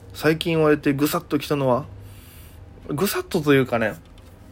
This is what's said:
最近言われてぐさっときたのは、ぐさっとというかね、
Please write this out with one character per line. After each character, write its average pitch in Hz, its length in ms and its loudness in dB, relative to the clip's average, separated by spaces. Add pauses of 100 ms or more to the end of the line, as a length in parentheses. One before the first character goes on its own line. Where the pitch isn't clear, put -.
(140)
最 160 260 0
近 165 160 0
言 156 80 4
わ 151 80 6
れ 151 60 4
て 147 160 0
ぐ 139 140 0
さ 170 120 -2
っ 165 60 -12
と 151 120 -2
き - 100 -6
た 151 80 -2
の 139 140 0
は、 123 160 2 (1040)
ぐ 156 180 -2
さ 359 140 -2
っ 359 100 -6
と 170 120 0
と 147 120 4
い 135 60 6
う 127 80 2
か 120 100 -2
ね、 107 160 -2 (580)